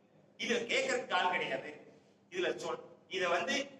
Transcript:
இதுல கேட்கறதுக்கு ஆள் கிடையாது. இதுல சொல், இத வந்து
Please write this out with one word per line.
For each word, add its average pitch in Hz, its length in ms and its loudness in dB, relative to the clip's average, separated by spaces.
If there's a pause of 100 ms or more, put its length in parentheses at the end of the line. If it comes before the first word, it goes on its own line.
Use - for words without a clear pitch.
(400)
இதுல 226 280 2
கேட்கறதுக்கு 247 460 0
ஆள் 180 180 4
கிடையாது. 151 400 -2 (600)
இதுல 175 240 0
சொல், 165 280 -6 (260)
இத 180 200 2
வந்து 175 260 2 (240)